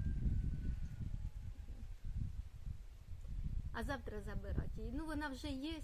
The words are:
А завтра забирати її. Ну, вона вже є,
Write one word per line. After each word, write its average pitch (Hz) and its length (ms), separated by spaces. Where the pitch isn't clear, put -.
А 226 120
завтра 226 360
забирати 202 600
її. 226 140
Ну, 311 120
вона 302 220
вже 269 200
є, 277 360